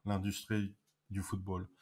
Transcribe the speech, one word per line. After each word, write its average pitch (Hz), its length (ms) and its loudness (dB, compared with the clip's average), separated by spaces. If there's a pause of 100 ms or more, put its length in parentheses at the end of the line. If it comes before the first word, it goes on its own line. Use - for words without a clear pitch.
l'industrie 101 680 2 (340)
du 98 140 -2
football. 92 440 -2 (140)